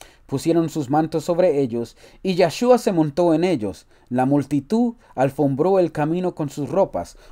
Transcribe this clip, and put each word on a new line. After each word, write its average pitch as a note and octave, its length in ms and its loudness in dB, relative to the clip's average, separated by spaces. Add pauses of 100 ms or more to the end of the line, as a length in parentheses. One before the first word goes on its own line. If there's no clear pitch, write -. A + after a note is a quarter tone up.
(260)
pusieron E3 440 0
sus C#3+ 220 -6
mantos D#3 340 -2
sobre E3+ 340 2
ellos, A#2 380 -4 (240)
y F#3 140 -2
Yahshua G#3 420 4
se A3 140 0
montó E3 420 2
en D#3 100 2
ellos. A2 440 -2 (220)
La B2 160 0
multitud D3 680 0 (220)
alfombró C#3 640 0
el E3+ 120 2
camino E3+ 440 -2
con D3+ 140 -6
sus C#3 200 -8
ropas, D#3 480 -2 (140)